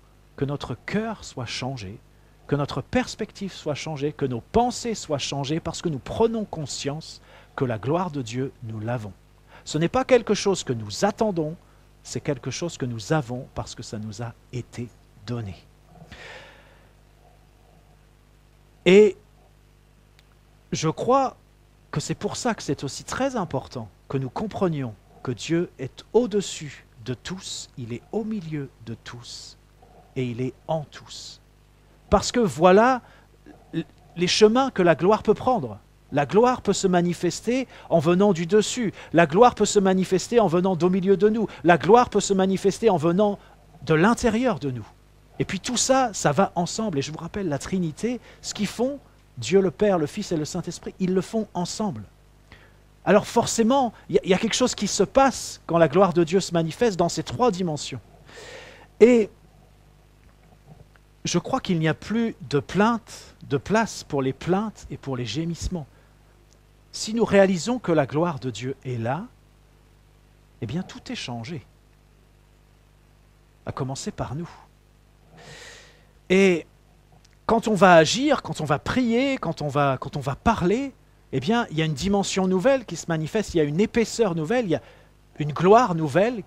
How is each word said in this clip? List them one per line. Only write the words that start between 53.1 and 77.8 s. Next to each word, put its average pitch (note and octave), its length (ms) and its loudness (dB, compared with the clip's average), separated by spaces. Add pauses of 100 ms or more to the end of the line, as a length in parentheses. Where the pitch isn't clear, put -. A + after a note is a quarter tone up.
forcément, A#3 640 2 (160)
il D#3+ 80 0
y - 40 6
a, - 40 -12
il F3 60 -2
y F#3+ 40 6
a F3+ 40 2
quelque - 180 -2
chose B3+ 200 2
qui G#3 120 -4
se - 160 2
passe - 640 2
quand E3 120 2
la E3 120 6
gloire F3+ 240 4
de E3+ 100 4
Dieu E3 160 0
se - 140 -6
manifeste E3+ 440 0
dans E3+ 120 2
ces G#3+ 140 -6
trois A#3 280 0
dimensions. E3 480 -6 (1000)
Et A3+ 280 8 (2000)
je - 120 0
crois B3+ 220 -4
qu'il F3 200 -2
n'y D#3+ 100 2
a D#3 40 2
plus A3+ 400 -4 (160)
de C#3+ 120 0
plainte, - 760 -2 (140)
de C3+ 80 -2
place - 480 -2
pour C#3+ 160 -4
les C3 100 -2
plaintes G3 580 -4
et D3+ 60 -12
pour C3 220 -8
les A#2+ 80 -4
gémissements. D#3+ 600 -6 (1080)
Si - 200 -8
nous A3+ 120 4
réalisons G3 520 4
que - 140 -2
la D3+ 160 4
gloire D3+ 320 -2
de C3 100 -6
Dieu B2+ 340 -8
est B2 140 -6
là, C3 280 -4 (1400)
eh - 40 -8
bien C#3+ 160 -6
tout B3+ 300 -14
est A#3+ 40 -10
changé. A#2+ 480 -10 (2000)
À - 40 -10
commencer C3+ 380 -8
par C3 240 -8
nous. E3 160 -10 (1800)
Et F#3 360 4 (800)
quand A3+ 220 2
on A3 80 2
va F3+ 200 8